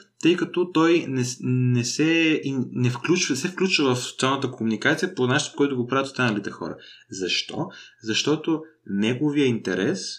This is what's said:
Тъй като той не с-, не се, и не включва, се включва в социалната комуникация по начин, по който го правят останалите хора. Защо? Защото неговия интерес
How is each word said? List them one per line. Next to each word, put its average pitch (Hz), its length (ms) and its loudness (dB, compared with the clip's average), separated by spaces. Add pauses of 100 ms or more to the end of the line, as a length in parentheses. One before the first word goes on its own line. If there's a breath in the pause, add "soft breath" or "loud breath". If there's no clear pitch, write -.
(220 loud breath)
Тъй 180 160 6
като 180 340 -2
той 165 360 4
не 131 180 0
с-, - 160 -6
не 127 420 2
се, 160 600 2
и 139 120 -4 (160)
не 123 180 2
включва, 156 460 0
се 123 120 -4
включва 175 480 0
в 123 40 -2
социалната 135 520 -2
комуникация 113 640 -2
по 123 120 0
начин, 139 240 0
по - 60 -16
който 139 200 2
го 123 100 -2
правят 135 180 0
останалите 113 460 -2
хора. - 260 -10 (320 loud breath)
Защо? 95 600 -4 (340 loud breath)
Защото 151 580 0 (260 loud breath)
неговия 127 580 0
интерес 113 540 0 (200)